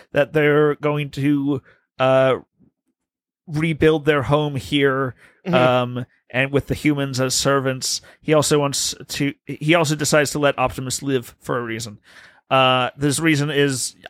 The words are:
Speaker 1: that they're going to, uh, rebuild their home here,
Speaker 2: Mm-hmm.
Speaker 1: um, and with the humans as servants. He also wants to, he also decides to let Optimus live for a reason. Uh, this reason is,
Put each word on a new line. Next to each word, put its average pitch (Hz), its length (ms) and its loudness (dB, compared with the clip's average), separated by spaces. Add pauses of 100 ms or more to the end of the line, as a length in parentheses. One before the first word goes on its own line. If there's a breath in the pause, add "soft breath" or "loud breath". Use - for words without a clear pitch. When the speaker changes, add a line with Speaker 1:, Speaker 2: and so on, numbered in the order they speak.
(120 loud breath)
Speaker 1:
that 143 200 0
they're 147 440 4
going 147 360 -4
to, 139 500 0 (360 soft breath)
uh, 131 380 4 (1120)
rebuild 156 580 0
their 147 200 2
home 147 320 0
here, 135 580 0 (320 soft breath)
Speaker 2:
Mm-hmm. 175 80 -2
Speaker 1:
um, 123 520 2 (240)
and 135 220 -2
with 139 160 0
the 127 60 -2
humans 139 460 -2
as 131 140 -2
servants. 135 640 -2 (220 soft breath)
He 151 100 0
also 151 260 4
wants 143 360 -2 (140)
to, 143 260 -4 (120)
he 147 280 0
also 156 200 2
decides 147 380 0
to 156 60 -6
let 143 200 0
Optimus 127 440 -4
live 131 360 -4
for 135 200 -6
a 120 40 -6
reason. 113 360 -10 (520 loud breath)
Uh, 127 460 2
this 135 240 -2
reason 151 300 0
is, 139 440 -2 (160)